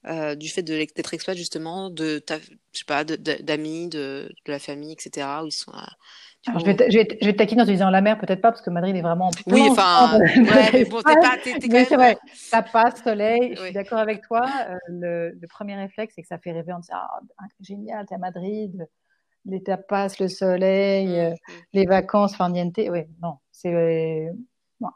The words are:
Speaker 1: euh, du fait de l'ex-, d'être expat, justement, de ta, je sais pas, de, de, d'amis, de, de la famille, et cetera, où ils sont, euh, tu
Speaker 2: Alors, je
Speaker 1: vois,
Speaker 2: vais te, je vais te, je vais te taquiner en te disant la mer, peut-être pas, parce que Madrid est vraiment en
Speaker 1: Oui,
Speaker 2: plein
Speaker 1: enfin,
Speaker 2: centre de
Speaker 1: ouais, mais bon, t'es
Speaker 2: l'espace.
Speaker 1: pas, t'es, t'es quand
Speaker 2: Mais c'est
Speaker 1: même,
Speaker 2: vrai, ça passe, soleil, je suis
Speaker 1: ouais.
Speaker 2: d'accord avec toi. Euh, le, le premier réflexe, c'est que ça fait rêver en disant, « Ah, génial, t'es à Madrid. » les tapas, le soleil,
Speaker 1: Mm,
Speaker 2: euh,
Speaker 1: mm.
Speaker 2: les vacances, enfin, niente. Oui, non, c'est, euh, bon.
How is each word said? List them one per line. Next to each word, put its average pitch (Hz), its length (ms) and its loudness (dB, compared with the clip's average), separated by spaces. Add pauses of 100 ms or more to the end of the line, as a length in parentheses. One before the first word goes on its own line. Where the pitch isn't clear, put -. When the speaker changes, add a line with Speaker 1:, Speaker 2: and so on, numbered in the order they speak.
Speaker 1:
euh, 156 300 -6
du 156 120 -14
fait 185 140 -8
de 160 120 -6
l'ex-, 156 200 -6
d'être - 200 -8
expat, 185 220 -8
justement, 175 540 -10
de 156 300 -6
ta, 156 180 -10
je 160 60 -18 (280)
sais - 140 -12
pas, 147 180 -2
de, 156 120 -6
de, 151 260 -4
d'amis, 156 460 -6
de, 139 420 -10 (160)
de 151 60 -8
la 143 80 -8
famille, 147 320 -14
et 156 80 -18
cetera, 143 440 -8
où - 40 -10
ils 147 40 -10
sont, - 200 -10
euh, - 100 -18 (600)
tu 247 100 -6
Speaker 2:
Alors, 170 80 -2
je 165 40 -6
Speaker 1:
vois, 190 60 4
Speaker 2:
vais 190 60 4
te, 247 140 6
je 208 80 6
vais 214 80 6
te, - 140 -10
je 196 60 0
vais 208 60 4
te 208 60 -2
taquiner 220 240 4
en - 20 6
te 202 60 2
disant 196 200 2
la 190 120 4
mer, 214 160 2
peut-être 190 240 -4
pas, 226 100 6
parce - 100 -12
que - 80 -6
Madrid 175 240 -2
est 180 80 -2
vraiment 185 260 0
en 170 60 -2 (120)
Speaker 1:
Oui, 214 240 6
Speaker 2:
plein - 0 -
Speaker 1:
enfin, 208 160 4 (100)
Speaker 2:
centre 214 220 8 (260)
de 208 60 4
Speaker 1:
ouais, 220 220 6
mais 247 120 6
bon, 226 180 -6
t'es 302 140 6
Speaker 2:
l'espace. - 0 -
Speaker 1:
pas, 254 220 6
t'es, 254 180 -8
t'es 262 120 -6
quand 233 100 6
Speaker 2:
Mais 254 80 8
c'est 285 100 2
Speaker 1:
même, - 0 -
Speaker 2:
vrai, 247 220 6 (340)
ça 226 100 4
passe, 233 400 2
soleil, 233 540 0
je 180 60 -14
suis 185 100 -10
Speaker 1:
ouais. - 20 -14
Speaker 2:
d'accord 196 240 -6
avec 214 240 -4
toi. 233 240 -2 (220)
Euh, 180 80 -10 (120)
le, 170 420 -6
le 175 180 -20
premier 202 280 -14
réflexe, 196 380 -10
c'est 170 80 -20
que - 60 -20
ça 175 100 -12
fait 175 140 -12
rêver 165 220 -10
en 175 60 -10
disant, « 170 160 -12 (420)
Ah, 196 60 -18 (160)
génial, 202 460 -12
t'es 190 80 -14
à 185 40 -10
Madrid. » 185 680 -10 (600)
les 190 160 -8
tapas, 196 460 -4 (120)
le 190 80 -2
soleil, 190 800 0
Speaker 1:
Mm, - 40 -2
Speaker 2:
euh, 170 180 0
Speaker 1:
mm. - 220 -14 (220)
Speaker 2:
les 196 120 4
vacances, 196 460 2
enfin, 180 180 -2
niente. 175 280 -4
Oui, 185 220 -2 (220)
non, 165 120 -8 (180)
c'est, 175 200 -6
euh, 160 580 -2 (500)
bon. 226 160 -8